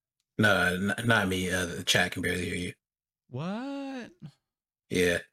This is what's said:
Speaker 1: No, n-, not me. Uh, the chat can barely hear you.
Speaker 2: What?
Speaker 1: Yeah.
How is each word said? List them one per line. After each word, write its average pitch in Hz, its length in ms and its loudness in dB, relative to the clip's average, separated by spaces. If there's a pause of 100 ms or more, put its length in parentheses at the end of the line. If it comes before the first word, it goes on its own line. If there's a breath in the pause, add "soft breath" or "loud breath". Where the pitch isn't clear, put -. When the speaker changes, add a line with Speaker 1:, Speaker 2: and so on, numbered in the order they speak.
(380)
Speaker 1:
No, 107 160 6 (120)
n-, 92 280 0 (120)
not 107 240 4
me. 92 200 0
Uh, 92 160 0
the 85 180 -6
chat 90 280 2
can 92 100 -6
barely 90 220 -2
hear 87 120 -4
you. 87 180 -6 (560)
Speaker 2:
What? 254 840 -8 (800)
Speaker 1:
Yeah. 90 300 2 (140)